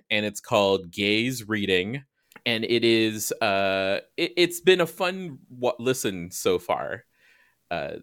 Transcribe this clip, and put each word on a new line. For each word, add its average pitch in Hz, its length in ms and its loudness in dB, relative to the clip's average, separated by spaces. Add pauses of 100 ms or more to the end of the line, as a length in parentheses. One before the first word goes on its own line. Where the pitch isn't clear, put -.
(120)
and 107 140 0
it's 101 140 -6
called 98 520 2
Gays 110 560 -2
Reading. 101 560 -2 (440)
And 113 160 -2
it 113 200 2
is, 110 480 2 (100)
uh, 98 600 0 (160)
it, 170 200 -4
it's 175 240 0
been 185 180 6
a 170 60 4
fun 180 540 -6 (100)
wa- 127 300 -2
listen 107 500 -2
so 90 300 0
far. - 460 -4 (680)
Uh, 73 320 -4